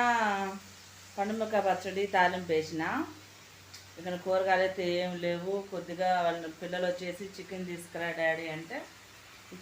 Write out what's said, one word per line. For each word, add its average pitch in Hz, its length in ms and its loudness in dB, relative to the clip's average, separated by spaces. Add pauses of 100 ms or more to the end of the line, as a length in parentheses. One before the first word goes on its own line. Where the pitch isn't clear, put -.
(1160)
పండుమిరపకాయ 214 500 2
పచ్చడి 185 380 2 (120)
తాలింపు 180 380 4
వేసిన. 156 300 2 (1120)
ఇక్కడ 180 260 -4
కూరగాయలు 190 440 4
అయితే 185 180 -2 (160)
ఏం 180 100 -2 (140)
లేవు. 175 280 0 (200)
కొద్దిగా 175 360 -2 (160)
వాళ్ళ 170 240 0 (120)
పిల్లలు 180 280 -2
వచ్చేసి 180 360 -4 (100)
"చికెన్ 185 340 -8
తీసుకురా 170 400 -6 (120)
డాడీ" 160 240 2 (100)
అంటే 165 240 -8 (760)
ఈ 185 80 -16